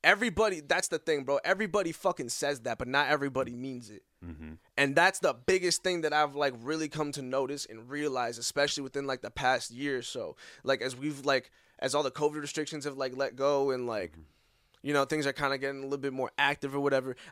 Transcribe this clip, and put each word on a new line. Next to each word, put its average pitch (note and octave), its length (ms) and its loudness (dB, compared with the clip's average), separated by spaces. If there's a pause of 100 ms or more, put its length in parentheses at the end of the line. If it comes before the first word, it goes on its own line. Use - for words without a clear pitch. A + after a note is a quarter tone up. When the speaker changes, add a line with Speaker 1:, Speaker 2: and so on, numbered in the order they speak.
Speaker 1:
everybody, G3 560 4
that's E3 280 0
the D#3+ 100 -2
thing, D3 260 0
bro. C#3 200 2
Everybody F#3+ 480 0
fucking D3+ 380 -2
says C#3+ 300 -2
that, A#2 180 -4
but B2 100 -6
not C#3 200 2
everybody C3+ 460 0
means B2 360 -10
it. G#2+ 120 -18 (220)
Speaker 2:
Mm-hmm. D#2+ 280 -12 (240)
Speaker 1:
And C#3 200 4
that's F3+ 220 6
the D3 160 2
biggest F3 480 2
thing F3+ 200 0
that D3+ 100 0
I've, D3 220 2
like, C#3+ 280 2
really D#3 260 -2
come D3 240 -2
to C#3 100 -8
notice C3 440 -2
and A2+ 240 -16
realize, C3 480 -2
especially C#3+ 440 0
within, C#3 240 -6
like, C3 160 -2
the A#2 80 -8
past B2+ 400 2
year C3 280 -4
or A#2+ 40 -6
so. F#2 340 -8 (280)
Like, C3+ 160 2
as B2+ 160 -4
we've, C#3 280 -6
like, C3+ 260 2 (300)
as C3 140 0
all D3 80 4
the C3+ 80 0
covid D3+ 300 0
restrictions D3 440 -6
have, C#3+ 120 -6
like, C3 200 -4
let C3 200 -2
go C#3 340 4
and, B2+ 160 0
like, G2+ 260 -4
Speaker 2:
Mm-hmm. D#2+ 100 -20 (600)
Speaker 1:
you D3 100 -2
know, C#3+ 120 6
things D3+ 220 0
are C#3 60 0
kinda C#3 260 0
getting C#3 220 -4
a C3+ 40 -8
little C#3 140 -4
bit C3+ 140 -4
more C3 260 -4
active C#3+ 360 2
or C#3+ 60 0
whatever, C3+ 340 2 (180)